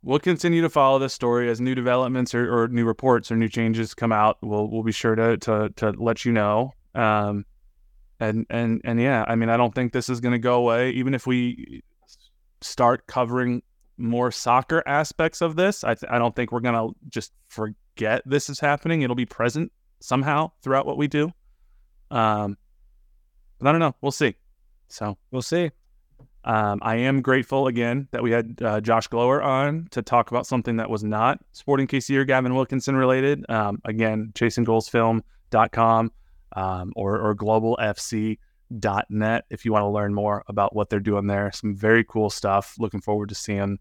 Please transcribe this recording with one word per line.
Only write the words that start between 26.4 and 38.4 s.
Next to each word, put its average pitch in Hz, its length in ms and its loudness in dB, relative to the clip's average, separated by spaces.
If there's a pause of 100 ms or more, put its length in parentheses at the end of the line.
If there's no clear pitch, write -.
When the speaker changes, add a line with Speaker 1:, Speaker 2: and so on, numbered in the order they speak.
Speaker 1:
Um, 107 380 0
I 113 140 -2
am 131 240 2
grateful 131 460 0
again 120 460 -2
that 117 100 -4
we 120 80 2
had, 117 320 0
uh, 107 180 0
Josh 113 280 2
Glower 123 340 2
on 143 480 -2
to 127 100 -6
talk 117 300 0
about 123 160 -2
something 120 300 -2
that 110 120 -4
was 107 160 -4
not 107 360 0 (120)
Sporting 135 340 0
K 135 140 -2
C 139 160 -2
or 135 80 2
Gavin 131 300 2
Wilkinson 131 420 0
related. 131 540 2
Um, 104 340 -2
again, 110 500 -2
chasing 117 300 0
goals 113 240 2
film 113 340 2 (280)
dot 113 220 2
com, 113 380 4 (440)
um, 95 420 -6
or, 101 220 -2
or 107 160 0
global 110 480 2
F 104 160 -2
C 110 400 -4 (400)